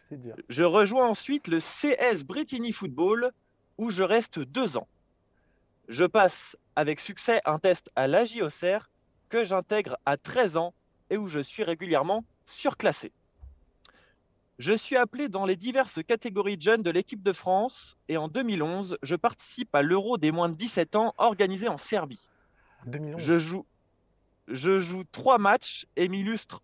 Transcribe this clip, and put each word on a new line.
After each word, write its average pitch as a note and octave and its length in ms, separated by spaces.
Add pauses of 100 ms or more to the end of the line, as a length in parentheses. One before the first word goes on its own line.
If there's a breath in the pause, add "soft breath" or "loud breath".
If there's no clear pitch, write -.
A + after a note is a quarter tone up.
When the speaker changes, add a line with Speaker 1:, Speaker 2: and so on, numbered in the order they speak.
(100)
Speaker 1:
c'est D3 100
dur. A#2 140 (160)
Speaker 2:
Je B2+ 140
rejoins G#3 440
ensuite C4 400
le E3 120
C - 380
S G#3 260
Brittany A#3+ 480
Football, G3 600 (460)
où A3+ 100
je F#3+ 140
reste G#3 360
deux D3 380
ans. A2 100 (1040)
Je A#2+ 160
passe F#3 520 (200)
avec D3+ 240
succès A3 460
un D3+ 120
test - 380
à C3+ 100
l'A F3+ 200
J A3+ 160
Auxerre, F3+ 480 (380)
que A#3 160
j'intègre F#3+ 600
à C#3+ 140
treize G#3 380
ans E3+ 180 (340)
et G3 80
où G#3+ 100
je D3+ 140
suis G3 240
régulièrement E3+ 580 (240)
surclassé. - 640 (1500 soft breath)
Je D#3 140
suis A#3+ 220
appelé B3 340
dans F#3+ 160
les F#3+ 100
diverses A#3 500
catégories G#3 520
de D3+ 40
jeunes A3 200
de F3 80
l'équipe F#3 320
de F#3+ 100
France G3 640 (120)
et D#3+ 100
en D#3 100
deux A3 140
mille G#3 200
onze, F3+ 400
je D3 140
participe - 580
à D3 60
l'Euro G3 380
des D#3 140
moins E3+ 180
de E3 40
dix-sept F3+ 420
ans A3 200
organisé G3 500
en E3 120
Serbie. D3+ 420 (640)
Speaker 1:
En A#2 40
deux D3 80
mille D3+ 160
onze. E3+ 80
Speaker 2:
Je E3 160
joue, E3 260 (840)
je D3 320
joue F3+ 220 (100)
trois A#3+ 260
matchs - 480 (100)
et F3 120
m'illustre G3 560